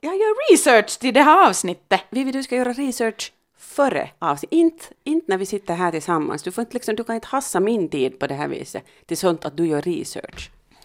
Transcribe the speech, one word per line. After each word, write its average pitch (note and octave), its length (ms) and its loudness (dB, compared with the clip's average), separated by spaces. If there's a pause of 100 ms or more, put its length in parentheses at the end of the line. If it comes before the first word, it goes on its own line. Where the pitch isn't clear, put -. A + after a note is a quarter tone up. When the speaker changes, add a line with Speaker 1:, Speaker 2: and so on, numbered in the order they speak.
Speaker 1:
Jag D#4+ 140 -6
gör A4 360 2
research B3 480 6
till B3 140 -2
det C4 80 6
här D4+ 280 8
avsnittet. F#3 600 -2
Speaker 2:
Vivi, C4 220 -2
du C4+ 120 -4
ska B3 120 -6
göra B3 180 0
research A#3 600 -4 (240)
före - 520 -2 (100)
avsnitt. D3 340 -4
Inte, E4 320 2 (180)
inte D#4 260 -2
när F#3+ 80 0
vi F#3+ 80 -4
sitter G3 300 -6
här F3 160 0
tillsammans. D#3 520 -4
Du F3+ 80 -8
får A#3 100 -6
inte A#3 120 -8
liksom, A3+ 220 -4
du A3+ 80 -6
kan A#3 120 -6
inte A3 120 -10
hassa C4+ 320 -4
min G#3+ 300 0
tid C3 300 -2
på C#3+ 80 -4
det C#3 60 -4
här C#3+ 140 -6
viset. - 360 -10 (220)
Det - 80 -6
är D#3+ 40 -6
sånt E3+ 280 0
att C#3+ 120 -8
du E3+ 100 0
gör D3+ 140 0
research. - 720 -8 (340)